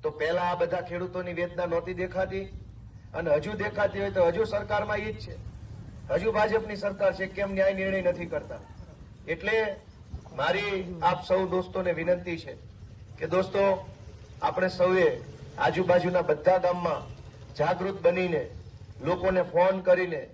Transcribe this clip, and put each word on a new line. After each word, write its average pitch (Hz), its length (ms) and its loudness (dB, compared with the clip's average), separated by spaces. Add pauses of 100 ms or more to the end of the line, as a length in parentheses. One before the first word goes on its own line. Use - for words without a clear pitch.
તો 151 80 0
પહેલા 170 320 0
આ 180 120 2
બધા 170 260 0
ખેડૂતોની 180 520 -6
વેદના 175 340 -2
નહોતી 170 280 -2
દેખાતી? 185 520 -2 (680)
અને 170 200 -2
હજુ 156 180 2
દેખાતી 202 480 0
હોય 196 100 0
તો 190 160 4
હજુ 175 180 4
સરકારમાં 208 540 -2
ઈ 214 140 -4
જ - 80 -10
છે, - 140 -12 (760)
હજુ 180 220 2
ભાજપની 214 440 2
સરકાર 196 380 2
છે, 190 120 -4
કેમ 196 260 -4
ન્યાય 190 220 4
નિર્ણય 190 280 -2
નથી 175 240 0
કરતા? - 340 -6 (680)
એટલે 208 480 0 (600)
મારી 180 680 0
આપ 175 220 2
સૌ 190 220 2
દોસ્તોને 180 460 0
વિનંતી 170 460 0
છે - 180 -12 (640)
કે 160 80 -4
દોસ્તો, 185 360 2 (800)
આપણે - 260 2
સૌએ 180 380 4 (520)
આજુબાજુના 175 640 4
બધા 185 360 4
ગામમાં 175 420 0 (540)
જાગૃત 175 480 0
બનીને, 175 400 4 (580)
લોકોને 180 420 2
ફોન 185 380 4
કરીને 180 420 4 (120)